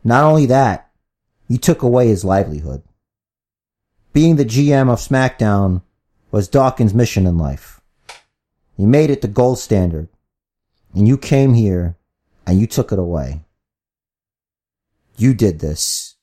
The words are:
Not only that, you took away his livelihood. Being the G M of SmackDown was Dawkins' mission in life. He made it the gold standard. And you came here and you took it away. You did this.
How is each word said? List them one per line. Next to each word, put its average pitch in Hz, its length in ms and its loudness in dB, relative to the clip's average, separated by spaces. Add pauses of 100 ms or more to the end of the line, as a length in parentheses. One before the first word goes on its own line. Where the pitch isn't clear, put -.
Not 123 180 2
only 156 240 2
that, 123 460 0 (560)
you 120 100 -2
took - 240 0
away 123 240 2
his 101 180 0
livelihood. 78 600 -4 (1300)
Being 160 240 4
the 143 80 0
G 139 280 0
M 135 160 2
of 120 120 0
SmackDown 104 800 0 (480)
was 101 160 -2
Dawkins' 127 480 0
mission 110 320 0
in 87 100 0
life. 71 440 -8 (960)
He 98 100 0
made 143 240 4
it 135 120 -2
the 113 60 -4
gold 123 300 0
standard. 87 500 -2 (880)
And 101 140 2
you 131 100 2
came 139 360 2
here 90 420 -2 (500)
and 92 140 2
you 113 80 0
took - 240 -4
it 95 80 -2
away. 76 420 -8 (1700)
You 123 180 2
did 95 240 0
this. - 640 -8